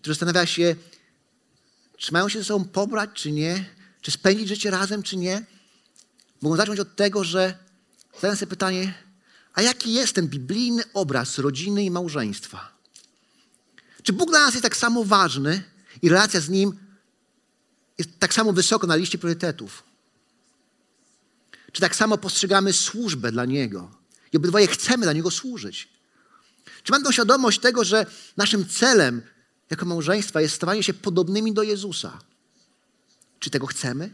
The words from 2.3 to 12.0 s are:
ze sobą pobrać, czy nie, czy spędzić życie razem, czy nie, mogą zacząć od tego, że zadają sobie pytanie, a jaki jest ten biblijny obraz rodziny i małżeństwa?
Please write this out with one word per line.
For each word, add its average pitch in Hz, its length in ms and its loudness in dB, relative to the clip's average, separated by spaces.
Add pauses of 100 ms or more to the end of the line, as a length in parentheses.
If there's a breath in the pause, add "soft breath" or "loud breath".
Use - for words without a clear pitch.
ze 202 60 -6
sobą 202 200 0
pobrać, 208 500 -2
czy 151 180 -6
nie, 170 320 -2 (360 soft breath)
czy - 100 -8
spędzić 196 380 2
życie 208 220 -4
razem, 196 320 -4
czy 196 140 -8
nie, 185 300 -4 (960 soft breath)
mogą 156 140 2
zacząć 208 240 0
od - 160 -8
tego, 202 280 0
że 185 340 -2 (560)
zadają 202 220 -2
sobie 202 140 -6
pytanie, 185 440 -4 (600 soft breath)
a 185 80 2
jaki 240 320 0
jest 254 180 0
ten 170 160 0
biblijny 202 540 -2 (120)
obraz 139 440 -2
rodziny 165 460 0
i 185 60 0
małżeństwa? 143 840 -6 (1300 soft breath)